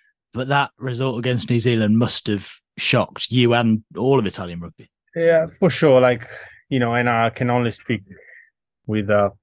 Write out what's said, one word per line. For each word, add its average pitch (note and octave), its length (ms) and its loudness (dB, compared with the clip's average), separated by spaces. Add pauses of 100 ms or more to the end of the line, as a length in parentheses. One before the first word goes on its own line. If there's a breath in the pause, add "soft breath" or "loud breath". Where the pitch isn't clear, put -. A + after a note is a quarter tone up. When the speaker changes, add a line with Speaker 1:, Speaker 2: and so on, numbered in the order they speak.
(340 soft breath)
Speaker 1:
but C3 160 -6
that C#3 280 0
result B2+ 400 -6
against A#2+ 320 -4
New A#2+ 100 2
Zealand A2 380 2
must - 300 -2
have G#2 220 -4 (280)
shocked - 540 -2
you A#2+ 220 4
and A2+ 300 2 (140)
all C3 220 2
of A2 60 -2
Italian F2+ 340 -8
rugby. F2 300 -16 (260)
Speaker 2:
Yeah, E3 320 2 (120)
for F3+ 100 4
sure. C3+ 320 4
Like, B2 260 2 (420 loud breath)
you C3+ 100 0
know, A#2 160 0
and A#2+ 140 0
I A2+ 200 0
can B2 200 -4
only A#2+ 220 0
speak A2 300 -6 (840 loud breath)
with G#2+ 220 -4
a, G#2 220 2 (120)